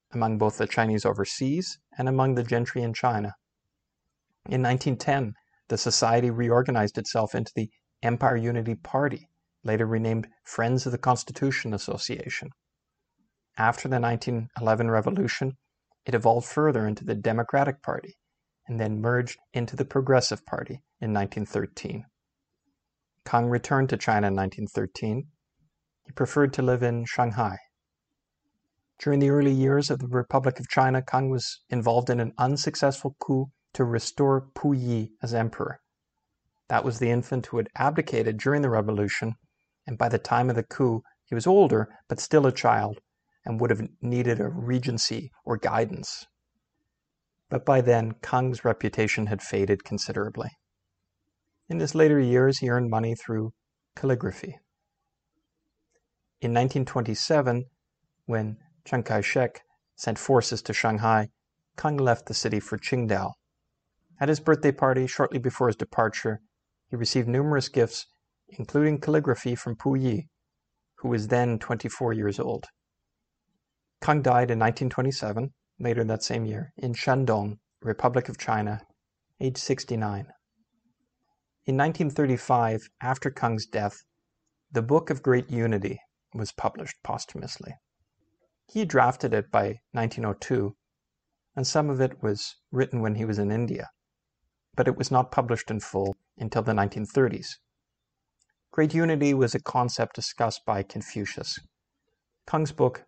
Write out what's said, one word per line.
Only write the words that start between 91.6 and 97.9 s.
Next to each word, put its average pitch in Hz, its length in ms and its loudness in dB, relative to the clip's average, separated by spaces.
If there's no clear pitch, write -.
some 151 220 0
of 131 100 0
it 131 240 -2
was 107 320 -4
written 127 300 -2
when 110 140 0
he 110 100 -4
was 107 120 -2
in 101 140 0
India, 117 380 -4
but 127 120 2
it 117 100 0
was 135 140 -4
not 127 200 2
published 123 380 -2
in 110 120 -4
full 98 340 -4
until 113 240 -2
the 110 120 0
nineteen 101 320 0
thirties. - 540 0